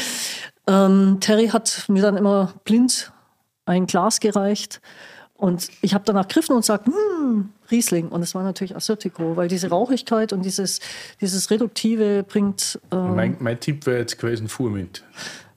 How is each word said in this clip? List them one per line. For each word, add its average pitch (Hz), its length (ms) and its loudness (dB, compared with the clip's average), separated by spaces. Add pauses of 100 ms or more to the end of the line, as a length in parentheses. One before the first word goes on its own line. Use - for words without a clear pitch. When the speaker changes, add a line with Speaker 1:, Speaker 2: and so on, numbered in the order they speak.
(680)
Speaker 1:
Ähm, 196 540 6
Terry 214 280 4
hat 226 400 -2
mir 196 140 4
dann 208 140 4
immer 196 380 2 (100)
blind 240 480 2 (540)
ein 180 200 2
Glas 190 340 2
gereicht 202 600 -2 (540)
und 180 340 0 (120)
ich 196 140 0
hab 202 100 0
danach 196 240 2
gegriffen 311 260 2
und 226 100 2
sag, 208 220 0
"Hm, 294 640 0 (200)
Riesling." 175 380 0
Und 170 140 -4
es 165 120 -6
war 185 100 -4
natürlich 190 320 -6
Assyrtiko, 170 600 -4
weil 175 120 0
diese 180 220 -4
Rauchigkeit 220 640 0
und 190 120 -2
dieses, 190 340 -4 (420)
dieses 190 300 -2
Reduktive 214 720 2
bringt, 202 560 -2 (140)
ähm, 185 240 0
Speaker 2:
Mein, 113 240 0
mein 120 180 -2
Tipp 143 280 -4
wäre 123 120 2
jetzt 120 200 -6
gewesen: 113 300 -4
Furmint. 101 540 -6 (540)